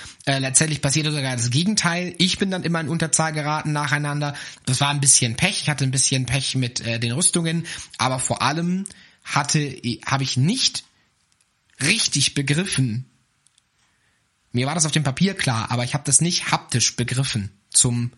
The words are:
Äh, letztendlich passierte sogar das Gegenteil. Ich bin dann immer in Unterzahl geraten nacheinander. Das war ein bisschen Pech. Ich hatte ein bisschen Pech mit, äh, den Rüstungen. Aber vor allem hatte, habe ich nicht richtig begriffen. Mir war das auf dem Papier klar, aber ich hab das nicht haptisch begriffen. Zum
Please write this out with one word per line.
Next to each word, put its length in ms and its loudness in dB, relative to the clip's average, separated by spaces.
Äh, 140 0
letztendlich 420 0
passierte 300 2
sogar 240 -2
das 140 0
Gegenteil. 680 0
Ich 200 2
bin 120 0
dann 140 -2
immer 160 0
in 80 -4
Unterzahl 440 0
geraten 400 -2
nacheinander. 640 -2
Das 140 2
war 80 4
ein 120 0
bisschen 360 4
Pech. 260 0
Ich 60 -4
hatte 160 0
ein 80 0
bisschen 340 0
Pech 300 -2
mit, 240 -2
äh, 180 -4
den 140 -2
Rüstungen. 520 0
Aber 200 0
vor 240 -2
allem 440 0
hatte, 580 0
habe 200 2
ich 120 -4
nicht 480 2
richtig 540 0
begriffen. 720 0
Mir 160 0
war 80 -2
das 100 0
auf 60 0
dem 140 0
Papier 300 0
klar, 360 0
aber 140 0
ich 100 -4
hab 100 -4
das 160 4
nicht 300 0
haptisch 460 0
begriffen. 560 -2
Zum 480 2